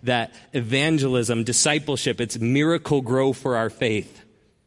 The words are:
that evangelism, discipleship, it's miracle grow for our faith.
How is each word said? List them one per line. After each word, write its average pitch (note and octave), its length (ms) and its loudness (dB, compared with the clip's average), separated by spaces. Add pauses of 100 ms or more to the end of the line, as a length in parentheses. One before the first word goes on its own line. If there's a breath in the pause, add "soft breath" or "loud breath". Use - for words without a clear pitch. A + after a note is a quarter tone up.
that A#2+ 280 0 (200 loud breath)
evangelism, B2+ 920 0
discipleship, C#3 760 0
it's A#2+ 180 -4
miracle D3 600 2
grow C3 320 2
for B2+ 240 -4
our A2+ 140 0
faith. G#2+ 520 -4 (440)